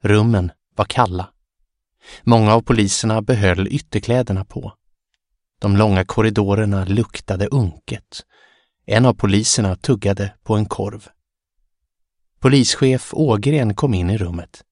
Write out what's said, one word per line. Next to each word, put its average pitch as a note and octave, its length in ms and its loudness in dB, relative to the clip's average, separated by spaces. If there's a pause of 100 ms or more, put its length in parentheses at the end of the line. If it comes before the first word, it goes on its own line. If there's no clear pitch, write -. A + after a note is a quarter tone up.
Rummen G#2+ 500 2 (220)
var G#2 100 -2
kalla. F2+ 480 -2 (880)
Många A2+ 320 4
av A2+ 80 2
poliserna A2 600 0
behöll G2 460 0
ytterkläderna A#2+ 760 -2
på. - 320 -14 (840)
De G2 180 0
långa G2 280 4
korridorerna G2+ 800 0
luktade G2 640 -4
unket. - 800 -6 (580)
En A#2 220 2
av A#2 80 2
poliserna G2+ 600 0
tuggade G2+ 680 -4
på G#2+ 140 -2
en G#2+ 100 0
korv. - 420 -10 (1300)
Polischef C3 760 2
Ågren B2 600 0
kom B2+ 200 0
in F2+ 160 0
i G#2+ 80 0
rummet. E2+ 540 -10